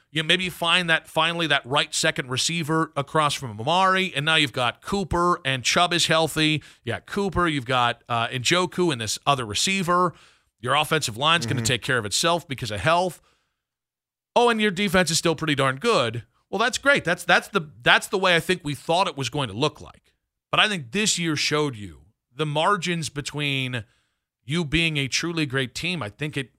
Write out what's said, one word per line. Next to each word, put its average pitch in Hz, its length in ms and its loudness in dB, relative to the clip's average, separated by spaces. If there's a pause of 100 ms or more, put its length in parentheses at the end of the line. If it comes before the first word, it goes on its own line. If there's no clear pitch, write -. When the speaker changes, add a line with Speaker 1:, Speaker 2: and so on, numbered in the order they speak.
Speaker 1:
you 156 140 -4
maybe 180 260 0
find 170 400 0
that 160 200 0
finally 165 380 -2
that 143 180 0
right 147 280 -2
second 156 360 -2
receiver 160 680 -2
across 143 380 0
from 110 260 -8
Amari, 185 560 2
and 143 100 -2
now 160 100 2
you've 147 180 2
got 123 280 -2
Cooper, 175 600 0
and 131 220 -2
Chubb 175 280 4
is 165 140 2
healthy. 156 560 2 (220)
You 113 80 -4
got 95 120 -10
Cooper, 175 400 0
you've 143 200 -2
got, 123 420 0
uh, 117 220 0
Njoku 175 640 0
and 117 100 -4
this - 260 -4
other 131 180 2
receiver. 175 680 0 (480)
Your 127 140 0
offensive 147 420 0
line's 156 280 2
gonna 117 140 0
Speaker 2:
Mm-hmm. 113 60 -2
Speaker 1:
take 120 180 0
care 131 140 0
of 107 80 -2
itself 165 420 0
because 117 240 -8
of 101 80 -6
health. 170 420 2 (1120)
Oh, 240 140 6
and 220 120 2
your 208 100 4
defense 185 400 2
is 156 60 2
still 165 180 2
pretty 151 200 -2
darn 135 200 2
good. 135 480 0 (260)
Well, 190 100 -4
that's 240 200 0
great. 277 240 4
That's, 175 220 -2
that's 202 240 2
the, 160 200 -4 (140)
that's 196 240 4
the 202 100 -2
way 185 180 4
I 165 40 4
think 180 240 -2
we 147 120 -4
thought 180 340 0
it 139 80 -8
was 127 120 -4
going 139 200 -4
to 95 60 -12
look 143 260 -2
like. - 320 -20 (360)
But 151 100 2
I 202 80 6
think 156 240 -6
this 202 280 0
year 160 160 0
showed 147 400 -2
you 85 260 -16 (340)
the 151 100 -4
margins 165 640 0
between 135 720 -6 (640)
you 165 200 -2
being 156 320 0
a 139 100 0
truly 165 400 -2
great 127 280 -4
team. 170 280 -6
I 104 60 -6
think 147 280 -8
it, 135 220 -6